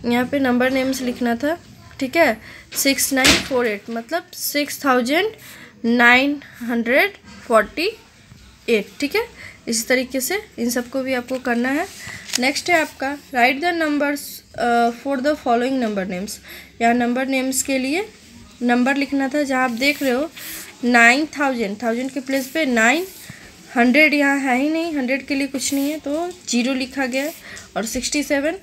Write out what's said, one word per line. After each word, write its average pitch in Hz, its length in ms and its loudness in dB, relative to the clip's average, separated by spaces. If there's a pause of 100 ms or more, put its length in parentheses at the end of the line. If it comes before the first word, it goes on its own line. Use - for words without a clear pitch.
यहाँ 240 220 2
पे 285 120 -2
number 254 320 2
names 262 300 0
लिखना 240 360 -2
था, 294 220 -2 (420)
ठीक 262 160 -2
है। 277 240 4 (360)
सिक्स 269 360 0
नाइन 269 300 4
फ़ोर 247 240 0
एट 208 240 -2
मतलब 233 440 -6
सिक्स - 500 -4
थाउजेंड 277 440 2 (560)
नाइन 247 580 4 (200)
हंड्रेड 240 540 0 (300)
फ़ोर्टी 233 440 2 (800)
एट, 214 200 0 (120)
ठीक 285 160 -2
है। 466 120 -2 (400)
इसी 226 140 -2
तरीके 254 380 -2
से 392 240 -4 (140)
इन 233 120 -2
सबको 247 320 -4
भी 262 120 -2
आपको 247 240 -4
करना 247 300 -2
है। 320 200 -2 (500)
Next 277 320 -2
है 330 100 4
आपका, 285 380 -6 (160)
"Write 262 300 2
the 349 80 2 (100)
numbers, 285 380 0 (440)
uh, 233 280 4 (100)
for 277 160 -2
the 294 180 0 (100)
following 247 400 2
number 196 240 -4
names।" 185 220 -6 (500)
यहाँ 233 120 6
number 247 320 0
names 262 360 0
के 269 160 0
लिए 311 300 -2 (540)
number 247 340 2
लिखना 277 320 0
था, 294 140 0
जहाँ 262 220 0
आप 254 60 0
देख 277 320 0
रहे 262 100 2
हो 285 180 -2 (540)
nine 240 420 6
thousand, 240 560 -2
Thousand 240 280 -2
के 277 100 -6
place 269 260 -4
पे 320 200 -2
नाइन 254 400 4 (680)
हंड्रेड, 254 380 6
यहाँ 277 240 4
है 262 220 0
ही 302 100 0
नहीं, 330 260 -2
hundred 269 300 -2
के 285 80 -4
लिए 277 120 0
कुछ 269 280 -4
नहीं 277 160 0
है, 311 80 -6
तो 311 320 -4 (180)
ज़ीरो 247 260 0
लिखा 262 320 -4
गया 262 160 -2
है। 320 120 -6 (420)
और 202 100 -4
सिक्सटी 262 360 -4
सेवन 294 400 0